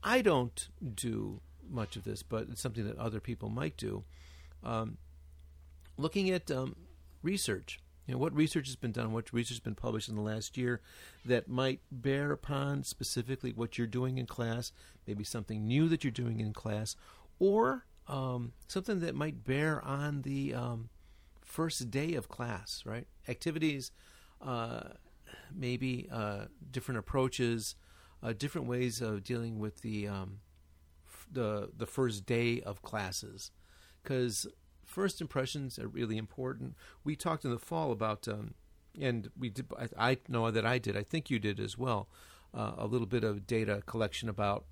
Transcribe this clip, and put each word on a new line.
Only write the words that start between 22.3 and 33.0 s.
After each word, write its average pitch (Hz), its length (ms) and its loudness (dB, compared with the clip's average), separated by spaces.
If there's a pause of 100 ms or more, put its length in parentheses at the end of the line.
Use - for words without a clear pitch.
right? 110 220 -6 (200)
Activities, 151 640 0 (500)
uh, 120 400 -4 (720)
maybe, 127 580 -2
uh, 104 340 -2 (260)
different 123 280 -2
approaches, 120 760 2 (480)
uh, 117 100 0
different 139 340 -2
ways 123 340 2
of 107 220 0
dealing 117 360 -2
with 107 220 -4
the, 104 260 -2
um, 98 320 -4 (680)
f-, - 240 -18
the, 107 440 0
the 110 100 -4
first 110 400 2
day 120 360 4
of 101 200 -6
classes. 98 720 -6 (520)